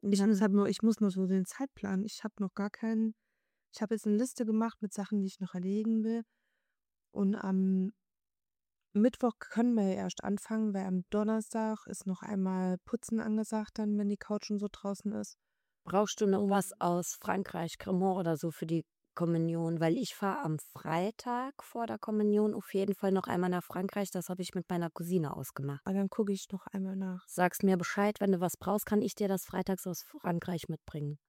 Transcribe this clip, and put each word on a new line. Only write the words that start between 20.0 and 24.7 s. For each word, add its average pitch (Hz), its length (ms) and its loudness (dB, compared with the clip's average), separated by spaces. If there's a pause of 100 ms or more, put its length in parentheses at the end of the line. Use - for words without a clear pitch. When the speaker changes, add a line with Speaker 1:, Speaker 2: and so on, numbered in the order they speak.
Speaker 2:
fahr 202 280 -2
am 156 160 0
Freitag 233 1040 -4
vor 233 240 -8
der 220 120 -6
Kommunion 208 540 4
auf - 200 -8
jeden 196 220 2
Fall 196 160 2
noch 190 160 2
einmal 180 220 0
nach 180 140 0
Frankreich. 196 460 -4
Das 180 200 -6
hab 180 100 -6
ich 180 160 -6
mit 180 140 -4
meiner 170 200 0